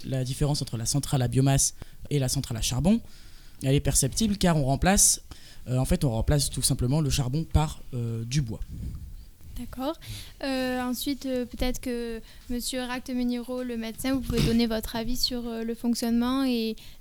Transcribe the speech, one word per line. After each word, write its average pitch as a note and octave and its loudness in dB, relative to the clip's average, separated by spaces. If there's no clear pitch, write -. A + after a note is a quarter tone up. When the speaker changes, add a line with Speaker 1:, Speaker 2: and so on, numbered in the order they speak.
Speaker 1:
la C3 -2
différence C#3 0
entre B2+ -6
la A2+ -4
centrale C#3 0
à A#2+ 2
biomasse C3+ 4
et D3 2
la C3 0
centrale B2 -2
à A2 -4
charbon, F#3 4
elle C3+ 4
est C#3+ 4
perceptible F#3+ 2
car E3+ 6
on F#3 2
remplace, E3 4
euh, B2+ 0
en C3 4
fait, E3+ 2
on C3+ 4
remplace A2+ 2
tout - -4
simplement C3+ 2
le C#3 2
charbon B2+ 0
par, - 0
euh, A#2 -4
du B2 0
bois. A2 -2
Speaker 2:
D'accord. B3+ -6
Euh, B3+ -2
ensuite, B3+ -4
euh, B3+ -2
peut-être B3 -2
que A#3+ -4
monsieur B3 -4
Ract B3 -6
Muniro, B3 -2
le B3 -6
médecin, A3+ -4
vous C4+ 0
pouvez A#3 2
donner A#3 6
votre A3 -2
avis A3+ 0
sur, A#3+ -2
euh, A3+ -4
le A3+ -2
fonctionnement A#3+ 2
et A#3 2